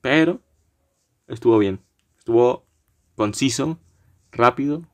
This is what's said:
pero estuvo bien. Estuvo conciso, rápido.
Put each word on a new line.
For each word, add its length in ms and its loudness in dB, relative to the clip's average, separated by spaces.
pero 400 0
estuvo 300 0
bien. 240 0
Estuvo 480 0
conciso, 640 -4
rápido. 520 0